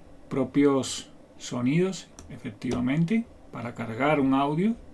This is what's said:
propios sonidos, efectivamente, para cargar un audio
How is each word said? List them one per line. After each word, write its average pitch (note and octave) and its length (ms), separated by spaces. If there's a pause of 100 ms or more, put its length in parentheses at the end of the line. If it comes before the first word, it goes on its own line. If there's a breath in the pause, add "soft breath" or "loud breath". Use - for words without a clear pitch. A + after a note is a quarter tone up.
(280 loud breath)
propios C3+ 800 (280)
sonidos, D#3 680 (200)
efectivamente, C3+ 960 (260)
para A#2 240
cargar A#2+ 460
un C3+ 140
audio D3+ 400 (200)